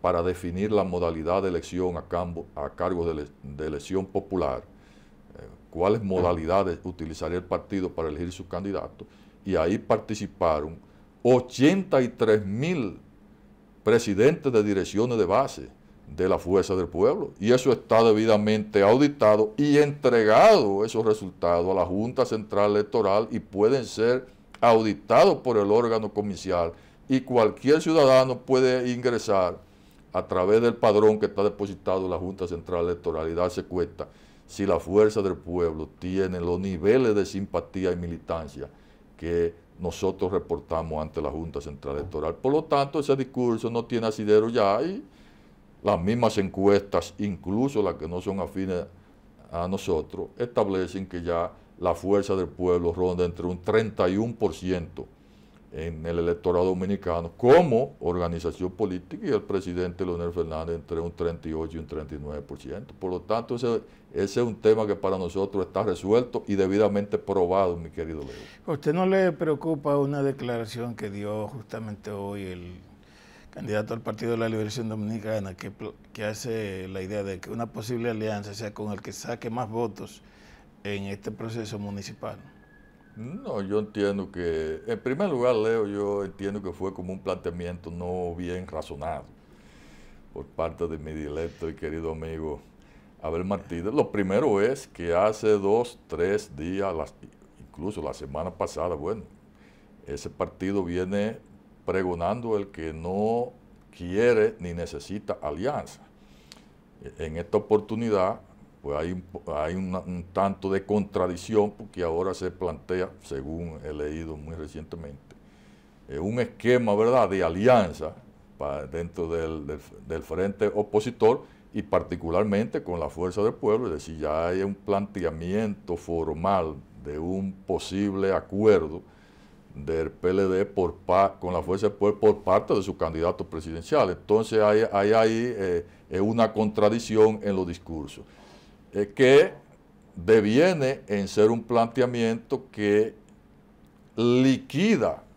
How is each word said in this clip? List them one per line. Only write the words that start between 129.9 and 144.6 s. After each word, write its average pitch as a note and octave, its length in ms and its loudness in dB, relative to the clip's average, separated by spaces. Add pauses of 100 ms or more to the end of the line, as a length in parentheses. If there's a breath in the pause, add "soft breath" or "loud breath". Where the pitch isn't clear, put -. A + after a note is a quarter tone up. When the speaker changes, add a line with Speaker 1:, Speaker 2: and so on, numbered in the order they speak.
Speaker 1:
P - 200 -2
L F#2+ 180 2
D F#2+ 180 2
por F2+ 300 -2
pa-, F#2+ 440 2
con F2+ 140 -6
la E2+ 80 -2
Fuerza G2 260 -2
del G2 100 -2
Pueblo G#2 220 2
por G#2 240 6
parte G2 300 2
de G#2 80 2
su F#2 160 -6
candidato E2 480 -2
presidencial. E2 640 -2
Entonces G#2+ 520 2
hay, G#2+ 300 6
hay G2+ 200 2
ahí, A2+ 440 4
eh, F2+ 300 -2 (240 loud breath)
eh, F#2+ 120 -2
una A2+ 320 2
contradicción G#2+ 920 4
en G2+ 120 0
los F#2 120 -2
discursos, E2 560 -12 (680 loud breath)
eh, G2+ 240 -2
que C#3 380 8 (640)
deviene B2+ 920 4
en G2+ 200 -2
ser G#2+ 240 6
un A#2 120 -2
planteamiento A#2 1080 0
que G#2 420 2 (1040)
liquida B2+ 1080 2 (140)